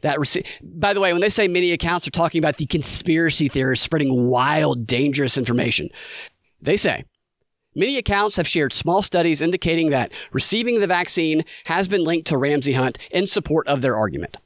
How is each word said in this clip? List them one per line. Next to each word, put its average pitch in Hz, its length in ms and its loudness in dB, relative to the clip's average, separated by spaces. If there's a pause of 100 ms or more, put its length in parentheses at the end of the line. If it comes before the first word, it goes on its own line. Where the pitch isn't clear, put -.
that 147 180 -2
rece-," - 260 -2 (160)
by 202 320 -2
the 196 60 0
way, 190 140 2
when 175 80 2
they 208 80 2
say 208 180 2
many 180 240 2
accounts, 170 340 -2
they're 185 60 -6
talking 170 260 0
about 156 200 0
the 143 100 -4
conspiracy 160 840 0
theorists 131 340 0
spreading 131 440 2
wild, 131 580 2
dangerous 135 500 0
information. 120 540 0 (720)
They 190 160 0
say, - 280 -2 (680)
"Many 262 240 0
accounts 208 380 0
have 165 120 0
shared 147 240 0
small - 300 0
studies 170 400 2
indicating 165 480 0
that 127 220 0 (200)
receiving 226 480 0
the 190 200 2
vaccine 160 440 0 (200)
has 180 240 0
been 185 160 0
linked 160 240 -2
to 151 100 0
Ramsay 139 360 0
Hunt 131 260 0 (100)
in 185 160 -2
support 156 420 0
of 143 140 0
their 123 160 0
argument. 87 480 -4